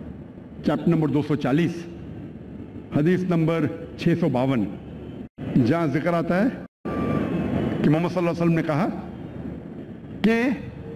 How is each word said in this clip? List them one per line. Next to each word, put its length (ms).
चैप्टर 220
नंबर 220
दो 120
सौ 140
चालीस, 500
हदीस 340
नंबर 580
छः 160
सौ 140
बावन, 380
जहाँ 300
जिक्र 220
आता 260
है 140
कि 1400
मोहम्मद 220
सल्लल्लाहु 80
अलैहि 100
वसल्लम 240
ने 100
कहा 220
कि 280